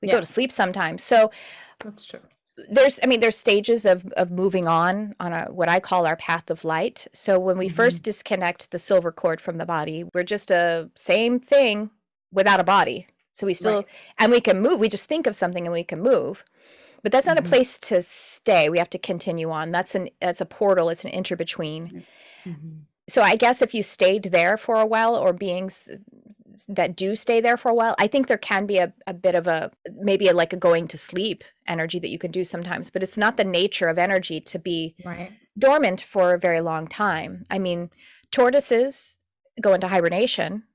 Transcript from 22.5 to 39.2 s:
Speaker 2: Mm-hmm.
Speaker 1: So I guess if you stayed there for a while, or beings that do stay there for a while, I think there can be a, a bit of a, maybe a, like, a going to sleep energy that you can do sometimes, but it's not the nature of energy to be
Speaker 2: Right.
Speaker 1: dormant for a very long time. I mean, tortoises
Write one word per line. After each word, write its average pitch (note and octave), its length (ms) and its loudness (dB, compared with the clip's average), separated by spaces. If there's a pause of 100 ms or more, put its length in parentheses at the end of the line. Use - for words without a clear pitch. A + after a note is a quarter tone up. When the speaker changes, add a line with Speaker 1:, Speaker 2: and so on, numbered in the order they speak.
Speaker 2:
Mm-hmm. D#3+ 180 -14 (400)
Speaker 1:
So B3 140 4
I G3+ 140 6
guess A#3+ 260 2
if A#3 120 0
you G#3+ 80 -2
stayed G3 420 2
there F3+ 340 2
for A3+ 180 -2
a A3 100 4
while, A3+ 300 2
or F3 160 2
beings F3+ 560 -6 (800)
that F3+ 260 -2
do G3 220 -4
stay A3+ 240 0
there A#3 160 2
for B3 120 -2
a A#3 60 2
while, A3+ 240 2
I G3+ 80 4
think C4 220 0
there A3+ 100 2
can G3+ 260 -2
be G3+ 140 0
a, F3 160 0 (140)
a G3 40 -10
bit F3+ 220 -2
of F3 140 0
a, D#3+ 240 -2 (280)
maybe G3 280 2
a, F3+ 40 6
like, E3+ 200 2
a F3+ 40 -6
going E3+ 320 2
to - 80 -14
sleep F#3 460 -6 (240)
energy E3 320 -4
that E3+ 120 -8
you E3 80 -10
can F3 120 -8
do F3+ 140 -4
sometimes, F3 460 -8
but F#3+ 120 -4
it's F#3 160 -6
not G#3+ 180 0
the G#3+ 80 0
nature F#3 440 0
of E3 100 -2
energy F#3 420 -2
to - 200 -10
be E3 340 -6 (100)
Speaker 2:
Right. F3 280 -14 (260)
Speaker 1:
dormant C4 440 4
for F3+ 300 2
a F3 60 2
very E3+ 220 0
long D#3+ 260 -4
time. F3+ 640 -4
I F#3+ 80 -4
mean, F3 320 -4 (400)
tortoises B3+ 880 2 (420)